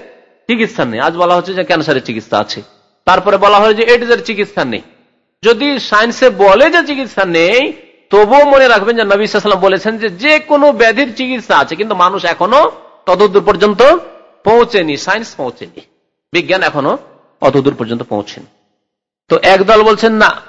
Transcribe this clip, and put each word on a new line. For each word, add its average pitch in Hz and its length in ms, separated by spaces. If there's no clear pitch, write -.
চিকিৎসা 220 360
নেই, 113 140
আজ 156 140
বলা 175 220
হচ্ছে 175 180
যে 185 100
ক্যান্সারের 151 400
চিকিৎসা 110 360
আছে, 104 220
তারপরে 185 300
বলা 202 220
হয় 214 140
যে 220 100
এইডসের 240 400
চিকিৎসা 196 420
নেই। 110 160
যদি 226 240
সায়েন্সে 226 500
বলে 196 420
যে 339 160
চিকিৎসা 262 380
নেই, 175 340
তবুও 214 360
মনে 269 220
রাখবেন 226 280
যে 226 80
নবী 202 220
সাল্লাল্লাহু - 20
আলাইহি 202 40
ওয়াসাল্লাম 196 340
বলেছেন 190 320
যে 214 120
যে 277 300
কোনো 294 320
ব্যাধির 226 440
চিকিৎসা 254 420
আছে, 143 180
কিন্তু 208 200
মানুষ 180 300
এখনো 185 340
ততদূর 190 380
পর্যন্ত 202 380
পৌঁছেনি, 202 540
সায়েন্স 214 380
পৌঁছেনি, 117 460
বিজ্ঞান 175 300
এখনো 151 340
অতদূর 135 340
পর্যন্ত 117 280
পৌঁছেনি। - 440
তো 160 140
একদল 196 400
বলছেন 220 300
না, 214 160